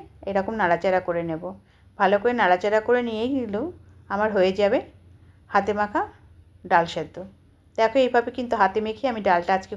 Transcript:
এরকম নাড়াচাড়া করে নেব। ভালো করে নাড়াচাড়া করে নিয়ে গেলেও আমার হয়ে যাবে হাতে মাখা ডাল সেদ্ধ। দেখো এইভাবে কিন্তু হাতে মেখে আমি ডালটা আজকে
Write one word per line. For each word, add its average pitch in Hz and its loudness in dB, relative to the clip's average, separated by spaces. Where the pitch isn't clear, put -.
এরকম 196 -2
নাড়াচাড়া 185 2
করে 170 -2
নেব। 165 -6
ভালো 202 4
করে 240 0
নাড়াচাড়া 202 4
করে 247 2
নিয়ে 226 -4
গেলেও 240 -4
আমার 208 0
হয়ে 190 4
যাবে 202 2
হাতে 202 0
মাখা 208 -2
ডাল 180 4
সেদ্ধ। 156 -8
দেখো 220 2
এইভাবে 240 2
কিন্তু 240 -6
হাতে 196 2
মেখে 214 -6
আমি 226 -4
ডালটা 180 2
আজকে 190 -6